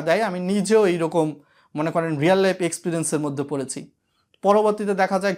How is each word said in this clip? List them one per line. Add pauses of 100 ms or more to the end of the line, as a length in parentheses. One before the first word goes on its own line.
দেয়।
আমি (120)
নিজেও (100)
এইরকম (480)
মনে
করেন (100)
রিয়েল
লাইফ (100)
এক্সপিরিয়েন্সের
মধ্যে
পড়েছি। (640)
পরবর্তীতে
দেখা
যায়